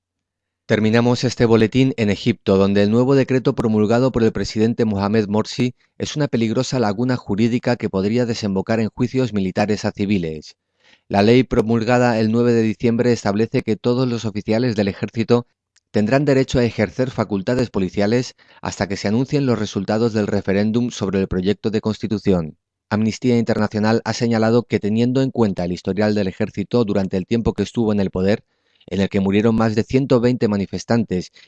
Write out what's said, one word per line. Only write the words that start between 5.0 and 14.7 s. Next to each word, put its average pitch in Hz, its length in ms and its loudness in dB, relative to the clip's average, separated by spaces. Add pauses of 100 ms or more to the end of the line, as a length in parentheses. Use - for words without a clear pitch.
Morsi 110 460 -2 (240)
es - 180 -8
una 147 120 0
peligrosa 117 500 -2
laguna 120 380 0
jurídica 117 600 0
que 107 140 -4
podría 107 360 0
desembocar 110 540 -2
en 107 80 -2
juicios 123 440 -2
militares 101 520 -2
a 104 80 -2
civiles. 87 640 -4 (520)
La 101 140 2
ley 120 200 6
promulgada 117 760 0
el 110 120 2
nueve 120 220 2
de 117 80 2
diciembre 117 520 0
establece 113 500 -2
que 107 140 -2
todos 123 300 0
los 117 200 -4
oficiales 107 500 -2